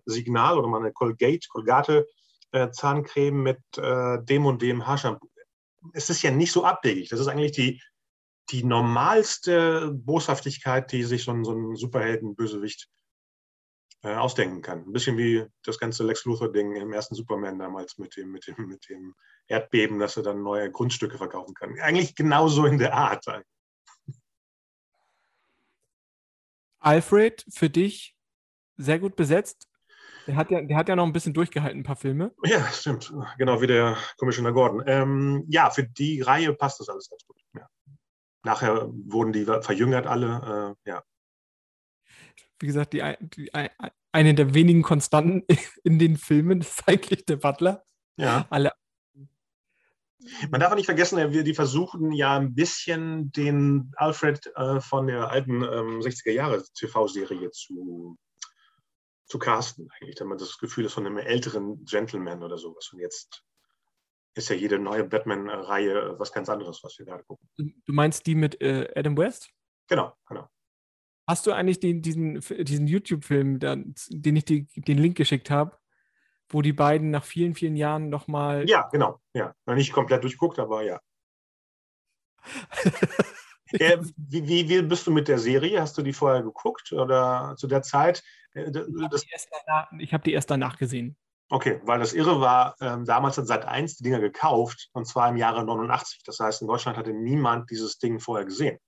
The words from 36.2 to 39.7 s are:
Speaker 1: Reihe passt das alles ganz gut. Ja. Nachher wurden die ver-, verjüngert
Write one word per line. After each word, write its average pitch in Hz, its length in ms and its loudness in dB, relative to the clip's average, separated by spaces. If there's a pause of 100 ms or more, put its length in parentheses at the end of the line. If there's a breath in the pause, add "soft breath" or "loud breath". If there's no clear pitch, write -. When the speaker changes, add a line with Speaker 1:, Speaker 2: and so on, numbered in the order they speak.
Speaker 1:
Reihe 143 340 2
passt 139 240 -2
das 104 100 -14
alles 98 180 -12
ganz - 200 -20
gut. - 100 -20 (160)
Ja. - 140 -20 (760)
Nachher 113 480 0
wurden 110 420 -2
die 107 120 0
ver-, 110 160 2
verjüngert 120 460 2